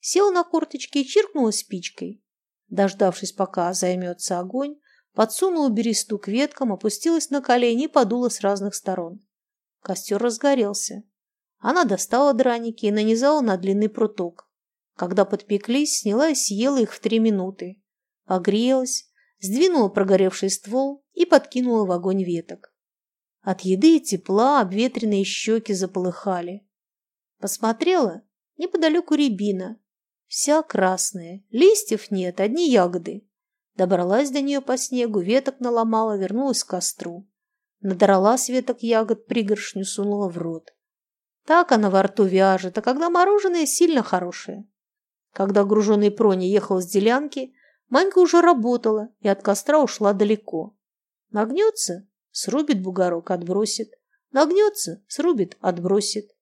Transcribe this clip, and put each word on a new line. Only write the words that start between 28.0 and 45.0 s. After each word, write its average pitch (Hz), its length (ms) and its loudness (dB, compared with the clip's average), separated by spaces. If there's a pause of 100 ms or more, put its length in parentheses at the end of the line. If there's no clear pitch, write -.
неподалеку 330 580 0
рябина, 202 680 -2 (460)
вся 311 360 0
красная, 185 880 -4
листьев 320 600 2
нет, 185 300 -4
одни 277 300 0
ягоды. 180 560 0 (500)
Добралась 190 540 2
до 277 100 -2
неё 277 200 -2
по 262 160 -4
снегу, 233 440 -2
веток 262 400 0
наломала, 226 580 0
вернулась 214 460 -2
к - 60 -14
костру. 175 580 -8 (520)
Надрала 196 560 4
с - 120 -4
веток 254 340 -2
ягод 226 440 0
пригоршню, 202 580 -4
сунула 202 440 -4
в 170 80 -8
рот. 165 380 -10 (720)
Так 339 240 4
она 214 180 4
во 190 140 4
рту 196 220 2
вяжет, 185 520 2
а 214 60 -4
когда 277 260 0
мороженое, 349 580 2
сильно 320 360 2
хорошее. 180 640 -6 (640)